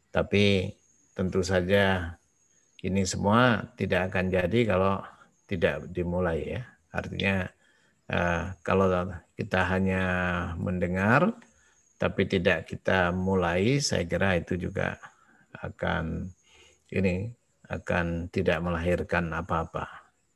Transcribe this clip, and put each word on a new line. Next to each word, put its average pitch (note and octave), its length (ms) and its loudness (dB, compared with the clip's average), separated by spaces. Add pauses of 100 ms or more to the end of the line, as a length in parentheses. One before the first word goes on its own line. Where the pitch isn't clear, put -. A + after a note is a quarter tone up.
(120)
Tapi G2 600 2 (440)
tentu F#2 280 0
saja F#2 720 2 (680)
ini F#2+ 200 0
semua G2+ 720 2
tidak F#2+ 360 0
akan F#2 200 -2
jadi F2+ 360 2
kalau F#2+ 360 2 (440)
tidak E2+ 440 -2
dimulai, F2 680 -2
ya. - 20 -8 (340)
Artinya, F#2 400 -2 (720)
eh, F2 380 0 (180)
kalau F#2+ 240 4 (480)
kita F#2 260 -2 (140)
hanya F#2 280 0 (520)
mendengar, F#2+ 800 2 (640)
tapi F#2+ 280 0
tidak F2+ 440 0
kita F#2 400 2
mulai, F#2 720 2
saya F2+ 240 0
kira F2 320 2
itu F#2 200 -4
juga F#2 400 -4 (560)
akan E2+ 760 -6 (600)
ini, F#2+ 400 0 (360)
akan F2 640 -2
tidak F2 300 0
melahirkan F2 720 -2
apa-apa. - 720 -6 (300)